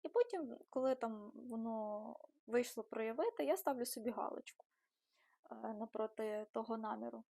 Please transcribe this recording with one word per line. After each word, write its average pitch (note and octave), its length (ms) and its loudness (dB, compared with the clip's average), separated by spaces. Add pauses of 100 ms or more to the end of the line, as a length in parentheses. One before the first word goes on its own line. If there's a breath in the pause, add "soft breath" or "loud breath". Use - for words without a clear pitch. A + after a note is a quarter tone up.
і D#4+ 60 -4
потім, G4 480 4 (120)
коли C4 260 4
там A3+ 400 -4
воно A3+ 800 -2 (320)
вийшло A#3+ 360 2
проявити, B3+ 640 0
я D#4+ 120 6
ставлю B3+ 280 2
собі A#3 240 -2
галочку, - 560 -4 (840 soft breath)
е, A#3 40 -10
напроти A3 960 -4
того A3+ 260 -2
наміру. A3 520 -4